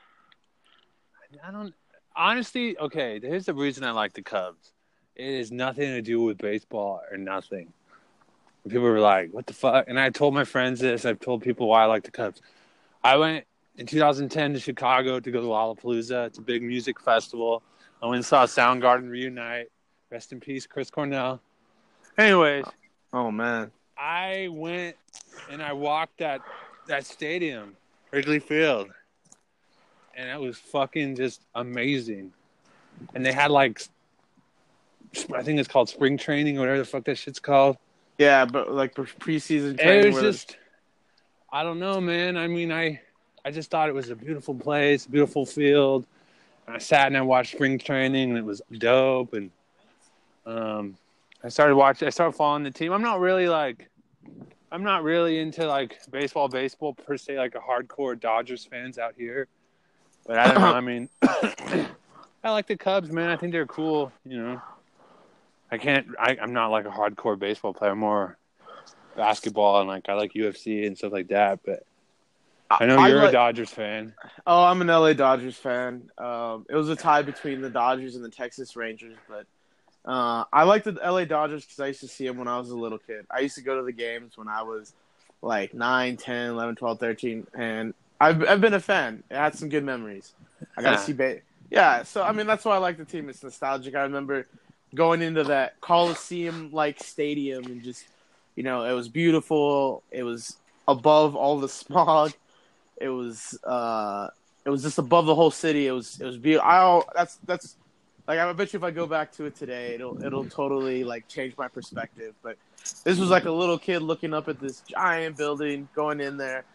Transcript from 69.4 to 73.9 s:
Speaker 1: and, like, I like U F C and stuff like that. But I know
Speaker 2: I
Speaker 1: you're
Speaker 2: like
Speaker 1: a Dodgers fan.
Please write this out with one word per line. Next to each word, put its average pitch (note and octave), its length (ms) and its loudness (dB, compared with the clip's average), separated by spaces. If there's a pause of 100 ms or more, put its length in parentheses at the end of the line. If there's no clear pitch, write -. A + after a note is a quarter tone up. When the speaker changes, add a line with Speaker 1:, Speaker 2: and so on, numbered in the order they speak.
Speaker 1:
and, G2 80 0
like, F#2+ 200 -8
I G2+ 60 -2
like G#2+ 200 -2
U G#2+ 140 -2
F F#2+ 80 -8
C G#2+ 300 -4
and G2 120 -6
stuff G2+ 140 -8
like F#2 160 -6
that. G2 360 2
But - 200 -6 (880)
I - 160 6
know C3 120 8
Speaker 2:
I F3+ 100 10
Speaker 1:
you're C#3 100 8
Speaker 2:
like - 120 8
Speaker 1:
a - 20 6
Dodgers A#2+ 380 4
fan. A2 440 -10 (320)